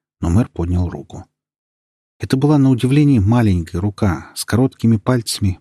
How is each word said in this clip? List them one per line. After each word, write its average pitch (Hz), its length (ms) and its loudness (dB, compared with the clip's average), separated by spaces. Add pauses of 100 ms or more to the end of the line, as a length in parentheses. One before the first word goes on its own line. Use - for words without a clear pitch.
(200)
но 85 100 -2
мэр 98 180 2
поднял 90 400 -4
руку. - 380 -14 (960)
Это 131 140 -4
была 147 200 2
на 135 140 4
удивление 131 500 2
маленькая 95 600 0
рука 95 560 -4
с - 80 -10
короткими 117 520 0
пальцами, 104 640 -4